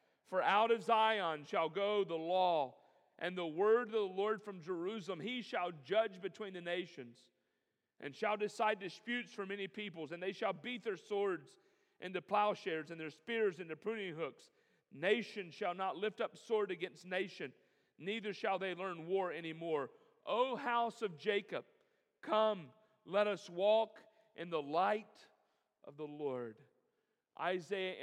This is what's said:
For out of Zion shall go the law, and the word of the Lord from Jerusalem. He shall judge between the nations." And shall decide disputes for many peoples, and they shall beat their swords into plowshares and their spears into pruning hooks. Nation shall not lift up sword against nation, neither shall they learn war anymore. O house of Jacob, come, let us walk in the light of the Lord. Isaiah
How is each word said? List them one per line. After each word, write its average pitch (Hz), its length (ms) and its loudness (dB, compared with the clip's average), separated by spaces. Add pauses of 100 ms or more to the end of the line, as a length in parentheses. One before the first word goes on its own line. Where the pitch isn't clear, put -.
(280)
For 185 140 2
out 208 300 6
of 226 100 4
Zion 202 640 4
shall 165 220 2
go 202 360 2
the 165 120 -2
law, 165 600 4 (420)
and 180 180 -2
the 175 80 -2
word 208 440 6
of - 20 -8
the 220 80 2
Lord 202 420 0
from 196 200 -10
Jerusalem. 175 580 -4
He 240 220 -4
shall 180 300 -4 (120)
judge 190 380 0
between 196 320 -8
the 175 80 -8
nations." 170 640 -6 (760)
And 143 140 -8
shall 214 220 0
decide 208 420 2
disputes 202 540 -6
for 202 120 -6
many 196 220 -6
peoples, 170 440 -8
and 175 100 -8
they 190 120 -2
shall 190 200 0
beat 214 300 -6
their 196 140 -2
swords 190 500 -2 (540)
into 180 200 -6
plowshares 190 680 0
and 165 80 -10
their 160 100 -6
spears 208 500 0
into 160 160 -8
pruning 196 380 -4
hooks. 151 380 -8 (420)
Nation 185 580 0
shall 175 220 -2
not 185 240 -2
lift 202 240 -4
up 190 160 -4
sword 208 340 0
against 175 340 -6
nation, 180 460 -4 (460)
neither 202 360 -4
shall 196 260 0
they 185 160 -2
learn 170 320 -6
war 185 240 0
anymore. 160 580 -2 (360)
O 247 300 0
house 233 460 0
of 185 160 -4
Jacob, 202 480 -2 (560)
come, 214 460 2 (380)
let 202 220 2
us 190 220 -4
walk 214 480 4 (380)
in 175 140 -10
the 165 120 0
light 190 440 2 (800)
of 143 100 -18
the 156 60 -8
Lord. 135 520 -4 (840)
Isaiah 185 640 -2